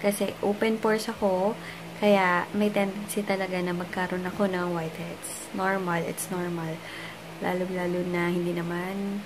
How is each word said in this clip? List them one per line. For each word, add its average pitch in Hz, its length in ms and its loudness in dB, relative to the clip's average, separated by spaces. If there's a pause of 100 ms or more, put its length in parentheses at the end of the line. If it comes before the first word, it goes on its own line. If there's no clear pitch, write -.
Kasi 202 400 0
open 220 400 2
pores 220 240 2
ako, 202 480 2 (480)
kaya 190 480 6
may 208 160 2
tendency 202 560 0
talaga 190 400 0
na 180 80 0
magkaroon 180 560 -2
ako 196 240 2
ng 175 240 0
whiteheads. 170 800 -6
Normal, 190 480 2
it's 175 240 -4
normal. 170 480 -2 (640)
Lalo-lalo 180 720 0
na 175 160 2
hindi 175 240 2
naman 185 760 -2